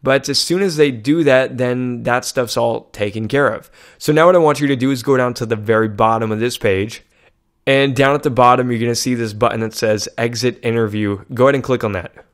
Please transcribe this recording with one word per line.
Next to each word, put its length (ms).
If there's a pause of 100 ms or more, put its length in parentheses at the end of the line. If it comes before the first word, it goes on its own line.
but 280
as 100
soon 220
as 160
they 140
do 340
that, 320
then 460
that 200
stuff's 320
all 280 (100)
taken 340
care 220
of. 200 (280)
So 160
now 140
what 80
I 40
want 220
you 60
to 100
do 120
is 140
go 140
down 160
to 120
the 120
very 320
bottom 420
of 80
this 180
page, 460 (640)
and 300
down 180
at 80
the 60
bottom, 420
you're 80
gonna 160
see 180
this 200
button 260
that 140
says 340 (100)
Exit 460
Interview. 680
Go 140
ahead 80
and 100
click 180
on 80
that. 220 (200)